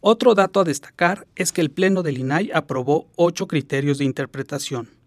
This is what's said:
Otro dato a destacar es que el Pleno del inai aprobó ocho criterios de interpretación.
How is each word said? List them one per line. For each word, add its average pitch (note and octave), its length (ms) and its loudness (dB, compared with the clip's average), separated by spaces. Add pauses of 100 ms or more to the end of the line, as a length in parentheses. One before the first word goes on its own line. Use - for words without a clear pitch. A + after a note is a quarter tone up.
Otro A3+ 340 4
dato G3 260 2
a F#3+ 40 4
destacar E3+ 680 -2
es F3 180 -4
que - 80 -2
el D#3 100 0
Pleno F#3+ 320 0
del D3 140 -4
inai C#3 380 -2
aprobó D3 640 -2
ocho E3+ 300 0
criterios C#3+ 520 -2
de C#3 80 0
interpretación. C3 840 -6 (180)